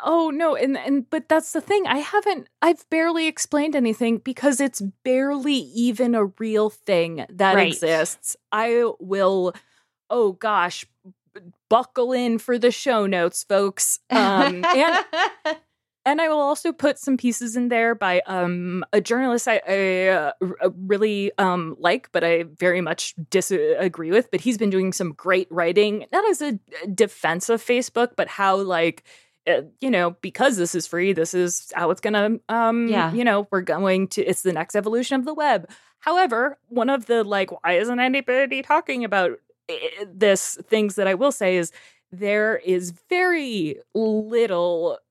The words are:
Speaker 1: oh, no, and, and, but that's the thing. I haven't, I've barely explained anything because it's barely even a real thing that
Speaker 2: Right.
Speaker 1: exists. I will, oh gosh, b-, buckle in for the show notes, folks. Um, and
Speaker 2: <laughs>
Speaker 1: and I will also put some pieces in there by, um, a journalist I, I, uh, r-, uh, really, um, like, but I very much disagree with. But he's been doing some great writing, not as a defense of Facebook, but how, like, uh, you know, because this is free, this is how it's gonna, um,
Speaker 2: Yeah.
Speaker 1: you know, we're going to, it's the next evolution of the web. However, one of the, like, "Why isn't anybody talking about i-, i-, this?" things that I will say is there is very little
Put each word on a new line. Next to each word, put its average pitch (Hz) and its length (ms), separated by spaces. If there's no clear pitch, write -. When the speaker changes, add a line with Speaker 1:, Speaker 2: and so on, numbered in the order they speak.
Speaker 1:
oh, 320 260
no, 311 240
and, 269 240
and, 277 320
but - 180
that's 320 240
the 320 80
thing. 403 280
I 262 100
haven't, 392 500
I've 330 280
barely 330 360
explained 302 480
anything 233 440
because 262 420
it's 277 200
barely 269 540
even 233 580
a 214 120
real 214 440
thing 170 580
that 190 280
Speaker 2:
Right. 175 160
Speaker 1:
exists. 160 640
I 233 320
will, 190 520
oh 220 240
gosh, 185 520
b-, 208 60
buckle 254 440
in 247 260
for 240 180
the 240 140
show 220 360
notes, 180 420
folks. 196 500
Um, 247 560
and 339 460
Speaker 2:
<laughs> 320 460
Speaker 1:
and 294 160
I 320 80
will 302 120
also 294 320
put - 260
some 269 180
pieces 240 380
in 247 140
there 233 260
by, 180 320
um, 180 640
a 208 80
journalist 240 460
I, 220 220
I, 190 400
uh, 160 240
r-, 185 180
uh, 185 160
really, 202 600
um, 180 400
like, - 320
but 165 140
I 170 180
very 175 380
much 165 340
disagree 170 800
with. 220 220
But 175 80
he's 226 180
been 214 100
doing 190 240
some 175 200
great 185 360
writing, 180 640
not 415 180
as 359 140
a 262 160
defense 180 560
of 226 160
Facebook, 240 520
but 165 100
how, 196 300
like, 170 480
uh, 160 140
you 262 120
know, 175 300
because 240 340
this 170 180
is 170 140
free, 180 240
this 165 220
is 175 380
how 170 200
it's 185 80
gonna, 214 300
um, 233 400
Speaker 2:
Yeah. 175 240
Speaker 1:
you 233 100
know, 208 300
we're 190 80
going 185 480
to, - 160
it's - 180
the 185 100
next 160 220
evolution 233 460
of 247 40
the 302 100
web. 269 360
However, 285 640
one 247 240
of 269 160
the, 233 160
like, 196 300
"Why 175 160
isn't 240 220
anybody 262 640
talking 277 420
about 185 340
i-, 160 200
i-, 202 120
this?" 190 540
things 214 300
that 196 100
I 190 80
will 262 160
say 185 280
is 170 120
there 208 440
is 180 320
very 294 720
little 214 1040